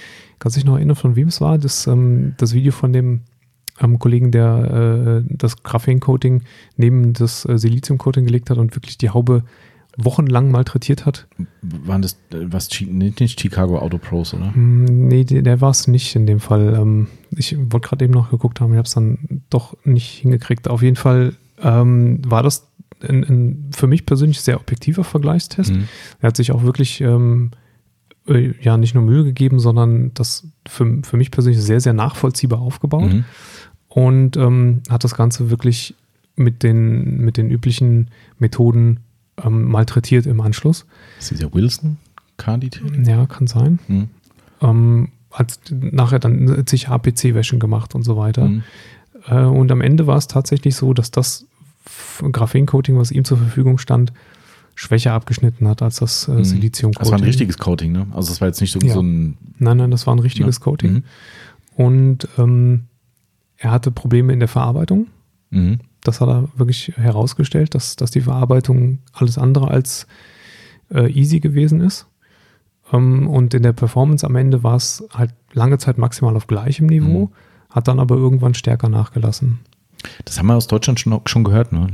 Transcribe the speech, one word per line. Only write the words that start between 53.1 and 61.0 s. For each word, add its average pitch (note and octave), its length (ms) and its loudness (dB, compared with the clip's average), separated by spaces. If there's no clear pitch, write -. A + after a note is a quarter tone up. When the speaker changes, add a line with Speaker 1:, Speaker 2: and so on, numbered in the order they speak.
Speaker 1:
ihm C3+ 120 0
zur C3 140 0
Verfügung C3 400 0
stand, B2 360 0
schwächer A2+ 380 0
abgeschnitten A#2 540 -2
hat G#2+ 140 0
als A#2 160 -2
das, - 300 -4
äh, D3 40 -2
Speaker 2:
Mhm. A#2+ 120 2
Speaker 1:
Silizium-Coating. G#2+ 600 0
Speaker 2:
Das A2 80 2
war G2+ 60 4
ein G2+ 60 0
richtiges B2 340 0
Coating, E2 360 -2
ne? F#2+ 200 -2
Also F2 160 -6
das F2 120 -8
war F#2 60 2
jetzt F2 140 -4
nicht F#2 100 0
so, F#2+ 80 -4
Speaker 1:
Ja. A#2+ 140 4
Speaker 2:
so F#2 80 0
ein E2 360 -2
Speaker 1:
Nein, A#2+ 200 2
nein, B2 140 0
das A#2+ 160 -2
war B2 80 2
ein A#2+ 40 2
richtiges B2+ 380 0
Speaker 2:
Ja. - 60 -18
Speaker 1:
Coating. D3 300 0
Speaker 2:
Mhm. B2 100 0